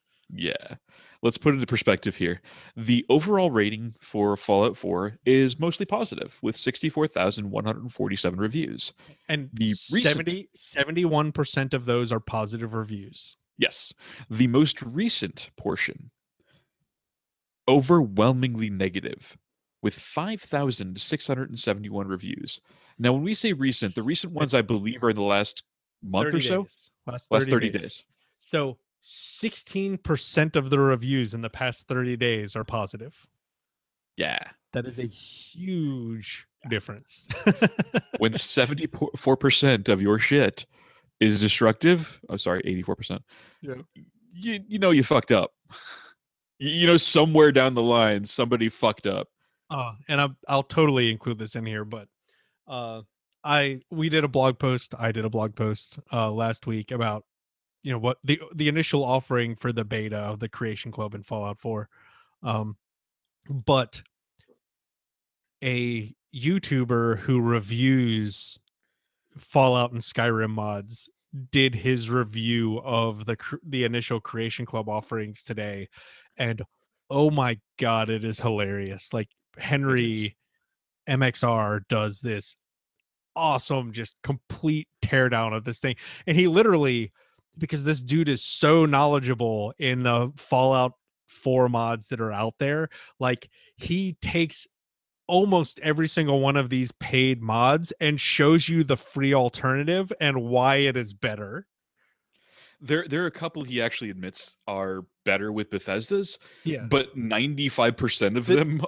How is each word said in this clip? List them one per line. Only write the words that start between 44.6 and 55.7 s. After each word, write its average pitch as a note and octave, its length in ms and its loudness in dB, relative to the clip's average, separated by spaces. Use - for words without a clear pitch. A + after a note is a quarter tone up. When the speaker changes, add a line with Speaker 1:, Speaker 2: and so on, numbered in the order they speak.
Speaker 1:
you G#3 120 -4
know F#3+ 120 4
you C#3+ 120 8
fucked B2+ 280 2
up. G2 200 2
<laughs> - 60 -20
You, C#3 120 -6
you E3+ 160 4
know, E3+ 100 8
somewhere D3+ 540 8
down C3 240 4
the A#2 80 2
line, A2 420 4
somebody A#2 420 0
fucked - 380 -2
up. G2 220 -4
Speaker 2:
Uh, B2+ 240 -8
and C#3+ 120 0
I'm, C#3+ 160 0
I'll C#3 160 0
totally C3+ 480 2
include A2+ 260 -6
this G#2+ 180 -10
in A2+ 120 -8
here, G#2+ 180 -8
but, G#2+ 220 -16
uh, A#2 360 -12
I, C#3 380 0
we D#3+ 180 -2
did D3+ 140 2
a D3 40 0
blog C3 300 2
post, B2+ 400 -2
I A#2 140 -2
did A2 120 -4
a A2 60 -2
blog G#2+ 260 -4
post, G#2+ 440 -4